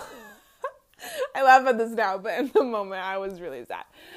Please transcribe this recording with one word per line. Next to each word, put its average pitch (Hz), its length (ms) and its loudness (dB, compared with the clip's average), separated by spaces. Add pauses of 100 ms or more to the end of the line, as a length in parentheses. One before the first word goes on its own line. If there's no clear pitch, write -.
<laughs> - 1300 -12
I 262 80 -2
laugh 262 240 10
at 240 120 2
this 226 120 -2
now, 202 280 -2
but 208 200 -4
in 262 160 -4
the 427 80 6
moment 202 400 -6
I 190 160 -6
was 196 220 -8
really 135 240 -12
sad. 90 200 -12 (320)